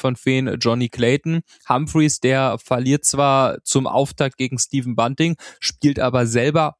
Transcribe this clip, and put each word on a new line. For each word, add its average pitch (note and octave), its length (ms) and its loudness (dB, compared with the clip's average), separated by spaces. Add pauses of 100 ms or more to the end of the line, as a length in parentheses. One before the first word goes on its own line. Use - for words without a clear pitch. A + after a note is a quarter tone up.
van B2+ 200 -2
Veen, C3 380 -2
Johnny A#2+ 300 0
Clayton. D3 540 0 (260)
Humphreys, D3+ 500 2
der C3 420 0
verliert B2+ 440 0
zwar C3+ 580 2
zum C3+ 240 0
Auftakt C3+ 480 -2
gegen B2+ 240 -4
Stephen B2 380 -4
Bunting, C#3 400 0 (240)
spielt - 360 0
aber B2 300 0
selber C#3+ 520 0